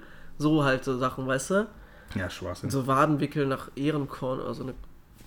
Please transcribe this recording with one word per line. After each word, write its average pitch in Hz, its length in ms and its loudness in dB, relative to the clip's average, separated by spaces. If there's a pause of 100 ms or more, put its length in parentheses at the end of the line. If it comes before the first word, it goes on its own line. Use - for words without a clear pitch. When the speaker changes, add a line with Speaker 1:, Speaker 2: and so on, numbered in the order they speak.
(380)
Speaker 1:
So 151 260 6
halt 131 200 4
so 131 120 0
Sachen, 131 300 0
weißt 131 240 0
du? 202 160 4 (480)
Speaker 2:
Ja, 92 160 -2
Schwachsinn. 90 400 -6
Speaker 1:
So 131 160 0
Wadenwickel 143 600 4
nach 135 280 -2
Ehrenkorn, 139 680 -2
also 139 220 -6
eine, 131 120 -8 (520)